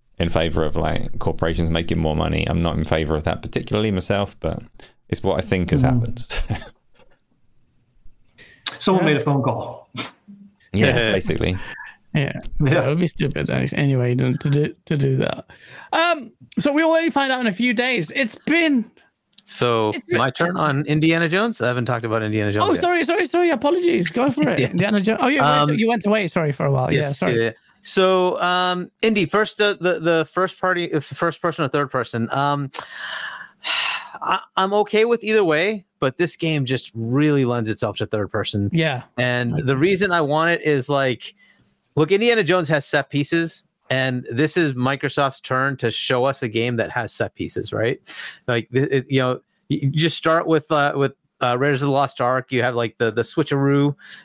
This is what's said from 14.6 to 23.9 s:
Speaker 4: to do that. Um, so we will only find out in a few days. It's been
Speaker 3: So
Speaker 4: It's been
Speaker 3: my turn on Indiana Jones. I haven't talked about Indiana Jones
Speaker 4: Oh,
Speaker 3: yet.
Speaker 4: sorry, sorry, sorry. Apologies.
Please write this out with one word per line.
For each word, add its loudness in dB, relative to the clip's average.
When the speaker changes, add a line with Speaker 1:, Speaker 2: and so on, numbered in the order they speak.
Speaker 4:
to -2
do 2
that. -2
Um, 0
so 2
we 4
will 4
only 2
find 0
out 0
in 0
a 0
few 0
days. -2
It's -2
been 2
Speaker 3:
So 2
Speaker 4:
It's -6
been 2
Speaker 3:
my 2
turn -2
on 0
Indiana 2
Jones. -2
I 2
haven't 0
talked -2
about 0
Indiana 0
Jones 2
Speaker 4:
Oh, 4
Speaker 3:
yet. 0
Speaker 4:
sorry, 2
sorry, 0
sorry. 2
Apologies. 0